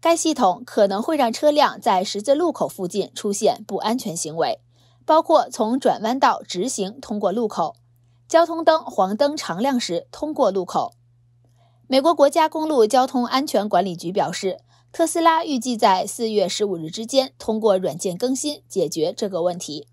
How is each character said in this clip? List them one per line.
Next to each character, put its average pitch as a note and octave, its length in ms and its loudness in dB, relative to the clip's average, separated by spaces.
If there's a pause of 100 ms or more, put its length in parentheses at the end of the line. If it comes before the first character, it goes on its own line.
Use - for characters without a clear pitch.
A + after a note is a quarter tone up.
该 E4 160 4
系 D#4 160 0
统 G#3 320 0
可 G#3+ 200 2
能 G3 160 -2
会 D#4+ 140 -2
让 B3 160 2
车 D4+ 180 2
辆 C4 300 2
在 G3 240 2
十 G3+ 180 -6
字 C#4 140 2
路 E4 160 0
口 E3+ 160 -4
附 F#3 180 -8
近 F3 300 -4
出 G#3 160 -4
现 G3+ 340 0
不 G3 120 -8
安 A3+ 200 -2
全 G#3 180 -6
行 D#3 200 -8
为， D3 240 -2 (460)
包 D#4+ 160 6
括 D#4 280 4
从 A#3 300 -2
转 E3+ 220 0
弯 A#3+ 180 -2
道 B3 260 2
直 F#3 220 -4
行 G#3 320 -6
通 - 180 -8
过 G3 140 0
路 A3 160 -2
口、 E3 300 -4 (500)
交 E4+ 180 6
通 E4 200 -4
灯 D#4+ 180 4
黄 G3 320 0
灯 C#4+ 220 0
常 F3 240 -6
亮 C4 180 0
时 - 320 -6
通 D4+ 220 -8
过 A#3+ 180 2
路 F#3+ 140 -2
口。 - 300 -4 (920)
美 C4+ 140 4
国 E4 120 4
国 D4 160 6
家 D#4 200 2
公 D#4 180 -4
路 C4+ 180 4
交 B3+ 220 4
通 B3 180 -2
安 C4+ 220 -2
全 G#3 220 -2
管 F#3 140 2
理 F#3 120 -4
局 F3 160 -8
表 F#3+ 180 -2
示， F#3 300 -6 (320)
特 E4 160 0
斯 E4 140 -2
拉 E4 240 4
预 C#4+ 120 -4
计 A#3+ 200 -4
在 G3 280 4
四 A3+ 280 -6
月 G3 160 2
十 - 160 -2
五 G3 100 -4
日 D#3+ 140 -8
之 A3 160 -10
间 C4 340 0
通 A3 220 -2
过 G#3 160 4
软 E3+ 200 -2
件 F3+ 200 -6
更 C4 180 -2
新 D4 320 -6
解 E3 220 -2
决 G3+ 240 -2
这 G#3 160 -4
个 F3 120 -4
问 F3+ 160 -2
题。 D#3 360 -12